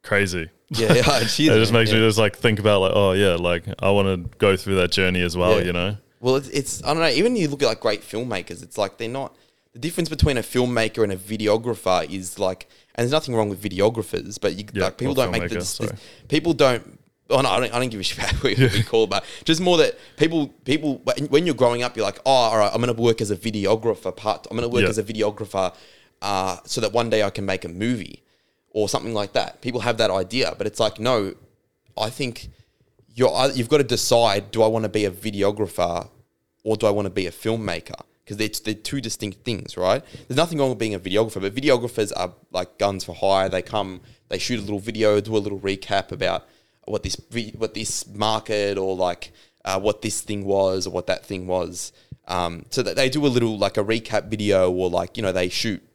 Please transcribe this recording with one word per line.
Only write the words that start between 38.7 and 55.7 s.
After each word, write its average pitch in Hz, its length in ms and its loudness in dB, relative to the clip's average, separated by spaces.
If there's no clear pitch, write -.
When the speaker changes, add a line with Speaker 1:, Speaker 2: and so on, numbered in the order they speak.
Speaker 2:
two 139 260 -8
distinct 110 440 -8
things, - 320 -6
right? 92 260 2
There's 123 100 -6
nothing 165 220 0
wrong 135 100 2
with 123 80 -2
being 113 160 -2
a 95 60 -4
videographer, 98 420 0
but 98 140 -4
videographers 120 600 0
are, 90 180 -4
like, 90 260 -6
guns 98 280 0
for 87 100 -12
hire. 95 340 2
They 92 140 -2
come, 95 380 -6
they - 80 -4
shoot 117 220 -4
a - 20 -8
little 101 180 -6
video, 107 420 2
do 107 140 -4
a 107 40 4
little 101 200 -4
recap 98 520 -2
about 90 340 -4
what 104 180 -4
this - 120 -6
vi-, 117 260 -8
what 110 160 -4
this - 340 -6
market 104 720 -2
or, 95 200 -2
like, 90 340 -4
uh, 95 140 -2
what 107 240 -2
this 107 180 -4
thing 101 240 -6
was 95 400 0
or 95 60 -8
what 90 160 -6
that - 180 -4
thing 92 220 -8
was. 90 460 -6
Um, 87 420 -4
so 127 140 -2
that 95 140 -4
they 135 120 2
do 147 160 -2
a 143 40 4
little, 117 280 2
like, 98 200 0
a 107 60 0
recap 110 460 -2
video, 101 400 2
or, 92 200 0
like, 90 280 -2
you 117 60 -4
know, 95 80 0
they 90 180 0
shoot 101 320 -4